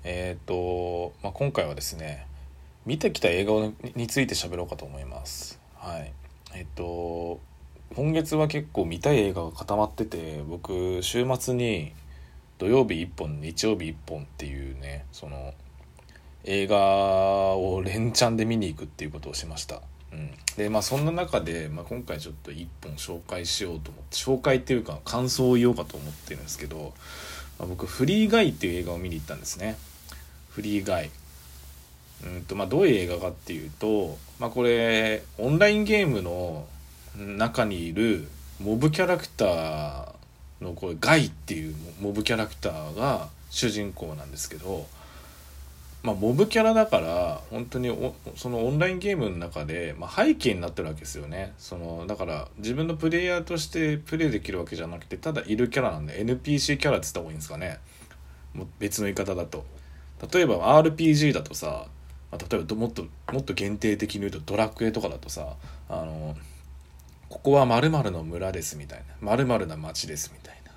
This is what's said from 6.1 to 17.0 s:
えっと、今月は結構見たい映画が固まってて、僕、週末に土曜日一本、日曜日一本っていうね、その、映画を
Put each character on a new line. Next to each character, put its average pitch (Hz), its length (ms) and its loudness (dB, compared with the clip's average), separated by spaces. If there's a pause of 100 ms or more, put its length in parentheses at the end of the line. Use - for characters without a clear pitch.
え 92 80 -10
っ 90 120 -10
と、 85 640 -4 (560)
今 151 200 2
月 160 200 2
は 156 140 6
結 151 240 -2
構 92 140 2
見 82 120 -4
た 143 140 4
い 139 60 8
映 98 160 4
画 87 80 -2
が 82 100 -6
固 - 240 -2
ま 107 80 6
っ 107 80 -2
て - 140 -2
て、 80 420 -6
僕、 90 540 -2
週 120 240 2 (120)
末 127 160 0
に 107 380 0 (640)
土 90 120 0
曜 123 180 8
日 85 160 -2
一 87 60 -2
本、 76 340 -6
日 82 240 -2
曜 110 100 4
日 82 140 -4
一 76 60 -8 (120)
本 78 140 -8
っ - 20 -10
て - 220 -12
い 67 260 -8
う 65 80 -10
ね、 69 320 -10
そ - 160 -14
の、 67 240 -10 (920)
映 98 220 2
画 101 120 6
を 98 1040 6